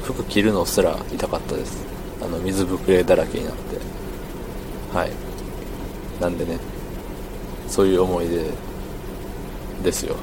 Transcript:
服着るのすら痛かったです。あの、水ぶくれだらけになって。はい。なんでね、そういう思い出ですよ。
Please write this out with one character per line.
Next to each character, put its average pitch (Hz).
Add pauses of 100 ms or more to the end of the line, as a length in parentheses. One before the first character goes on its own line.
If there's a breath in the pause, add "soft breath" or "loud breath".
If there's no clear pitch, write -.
服 -
着 101
る 107
の 90
す -
ら 85 (160)
痛 -
か -
っ -
た -
で -
す。 - (440)
あ -
の、 85
水 95
ぶ 90
く 95
れ 90
だ 90
ら 82
け -
に -
な -
っ -
て。 - (1160)
は 87
い。 - (1080)
な 90
ん 87
で -
ね、 82 (1080)
そ -
う -
い 92
う 90
思 92
い 85
出 85 (1400)
で 90
す -
よ。 73